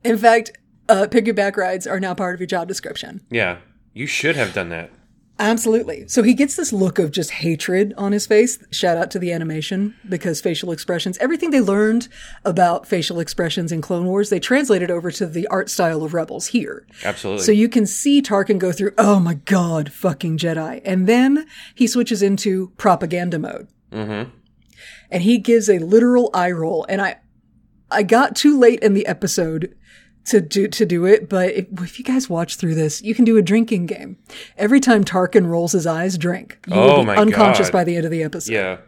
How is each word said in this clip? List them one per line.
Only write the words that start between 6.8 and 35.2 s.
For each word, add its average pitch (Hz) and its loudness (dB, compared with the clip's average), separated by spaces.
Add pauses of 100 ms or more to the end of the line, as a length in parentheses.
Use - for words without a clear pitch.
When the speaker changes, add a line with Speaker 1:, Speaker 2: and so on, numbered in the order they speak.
Speaker 1:
of 165 0
just 147 -6
hatred 180 -2
on 202 -4
his 202 -2
face. 220 4 (100)
Shout 170 -2
out 180 -4
to 190 -8
the 175 -4
animation, 165 -6 (120)
because 175 -6
facial 175 -4
expressions, 175 -6
everything 320 -2
they 285 4
learned 214 0 (380)
about 170 0
facial 170 -4
expressions 165 -4
in 160 -4
Clone 175 -4
Wars, 196 -2
they 196 0
translated 214 0
over 170 -4
to 185 -6
the 170 -6
art 185 -4
style 165 -2
of 156 -6
Rebels 160 -6
here. - -4 (180)
Speaker 2:
Absolutely. 101 -6
Speaker 1:
So 220 4
you 214 4
can 226 2
see 285 2
Tarkin 202 0
go 180 -2
through, 185 -2
"Oh 202 4
my 170 0
God, 160 -2
fucking 165 -4
Jedi." 160 -6
And 185 0
then 269 4 (260)
he 240 2
switches 233 0
into 196 0 (100)
propaganda 175 0
mode. - -10 (220)
Speaker 2:
Mm-hmm. 107 -8 (800)
Speaker 1:
And 175 -4
he 226 4
gives 226 2
a 190 4
literal 233 4
eye 180 0
roll. 160 -4
And 190 -4
I, 190 -4 (720)
I 208 0
got 226 2
too 294 4
late 240 6
in 208 4
the 202 0
episode 165 -4 (500)
to 220 4
do, 196 0
to - 0
do 170 0
it, 190 4
but 185 -2
if, 190 -4 (160)
if - -14
you 254 -14
guys 262 -2
watch 170 -4
through 165 -4
this, 156 -2
you 214 -4
can 233 4
do 226 4
a 214 8
drinking 202 0
game. - -12 (420)
Every 226 4
time 233 4
Tarkin 185 2